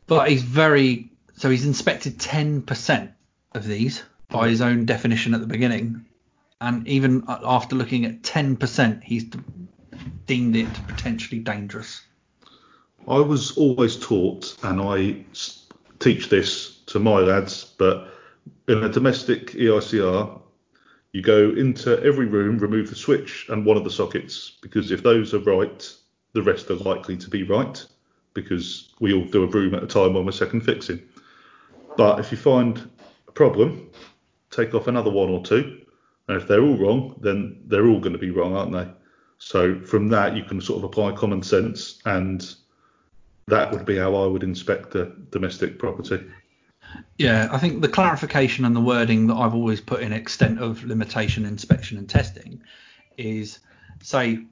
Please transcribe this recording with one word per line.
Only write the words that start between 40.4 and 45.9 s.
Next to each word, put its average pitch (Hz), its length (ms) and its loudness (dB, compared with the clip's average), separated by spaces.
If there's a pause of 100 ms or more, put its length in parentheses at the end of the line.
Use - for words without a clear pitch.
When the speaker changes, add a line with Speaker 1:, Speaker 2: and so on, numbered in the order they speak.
Speaker 2:
can 92 180 -8
sort - 180 -6
of 95 60 -6
apply 101 260 -2
common 98 320 -2
sense, - 640 -2
and 95 380 -2 (1080)
that 104 220 2
would 95 140 -6
be 98 120 0
how 95 180 0
I 98 100 2
would 95 160 -2
inspect 92 540 -4
a 90 160 -4 (180)
domestic - 480 -6
property. - 480 -6 (920)